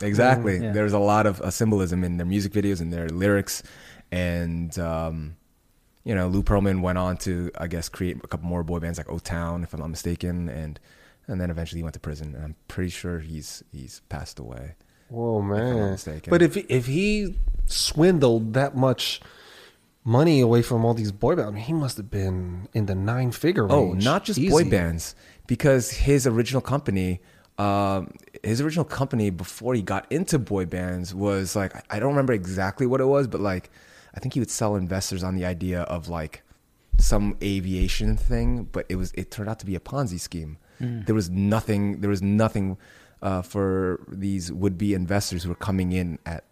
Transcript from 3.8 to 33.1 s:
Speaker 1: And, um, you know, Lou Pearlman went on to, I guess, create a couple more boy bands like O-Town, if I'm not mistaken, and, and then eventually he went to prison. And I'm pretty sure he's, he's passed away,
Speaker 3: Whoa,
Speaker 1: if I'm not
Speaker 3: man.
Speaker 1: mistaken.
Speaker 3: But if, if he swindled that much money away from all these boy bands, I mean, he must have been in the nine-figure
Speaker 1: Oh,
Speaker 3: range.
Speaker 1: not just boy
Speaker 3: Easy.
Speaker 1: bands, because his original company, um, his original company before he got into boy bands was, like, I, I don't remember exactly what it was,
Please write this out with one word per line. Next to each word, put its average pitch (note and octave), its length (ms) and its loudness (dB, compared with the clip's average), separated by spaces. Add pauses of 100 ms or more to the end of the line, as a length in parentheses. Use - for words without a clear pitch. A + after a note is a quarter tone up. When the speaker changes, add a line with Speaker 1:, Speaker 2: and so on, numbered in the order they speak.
Speaker 1:
And, E2+ 640 -2
um, E2 600 -4 (640)
you A#2 100 -4
know, F2+ 140 2
Lou G2 160 2
Pearlman G2 380 4
went F2+ 160 0
on F2+ 200 0
to, F2 400 -4
I F2 100 -6
guess, E2 200 -6
create F2+ 340 -6
a - 60 -14
couple E2 220 -6
more F2 140 -2
boy E2+ 160 -4
bands E2+ 180 -6
like - 120 -10
O-Town, E2+ 540 -4
if - 100 -10
I'm D#2+ 60 -8
not D#2+ 120 -6
mistaken, F2 580 -4
and, D2+ 280 -8 (520)
and F#2+ 100 -4
then F2 100 -2
eventually E2 300 -6
he E2 40 -4
went D#2 100 -6
to - 80 -14
prison. D2+ 340 -8
And D2 80 -10
I'm D#2 120 -10 (120)
pretty F#2 220 -4
sure F2 300 -8
he's, D#2 520 -12
he's C2 380 -16
passed - 280 -10
away, B1+ 380 -14 (320)
Speaker 3:
Whoa, A#2 300 -2
Speaker 1:
if G2+ 60 2
I'm G2 80 -2
not G2+ 60 0
Speaker 3:
man. A2 340 2
Speaker 1:
mistaken. D#2+ 400 -6
Speaker 3:
But F3 100 6
if, E3+ 160 4
if B2+ 300 0
he G3+ 500 0 (280)
swindled B2+ 880 4
that C3+ 200 0
much B2+ 460 0 (800)
money C3+ 380 6
away A#2+ 200 6
from A2+ 220 2
all A#2 100 4
these G#2+ 200 -2
boy B2+ 220 2
bands, A#2+ 140 0
I G#2+ 40 -8
mean, A2 100 -8
he C3 100 -4
must D3 220 -2
have G2+ 160 -12
been F#2 640 -4
in G#2 140 0
the G2 80 0
nine-figure A#2+ 720 0
Speaker 1:
Oh, A#2+ 220 4
Speaker 3:
range. F#2 120 0
Speaker 1:
not D#3+ 220 2
just G#3+ 120 -2
boy D3+ 240 6
Speaker 3:
Easy. C#3 80 2
Speaker 1:
bands, E2 460 0 (320)
because C3 440 4
his C#3 360 4
original A#2+ 340 2
company, G2 600 -2 (360)
um, G2+ 540 0 (320)
his A2+ 180 0
original D#3 240 0
company A#2 440 0
before F#2+ 460 -6
he G#2+ 60 0
got G2 300 -4
into D#3+ 280 2
boy G2 260 -2
bands F2+ 500 -6
was, G2 400 -2
like, G2 200 -2
I, - 60 -16 (100)
I G#2 80 -4
don't C3 100 0
remember C3+ 240 2
exactly F#2+ 520 -2
what B2+ 160 2
it C3 40 2
was, C#3 220 4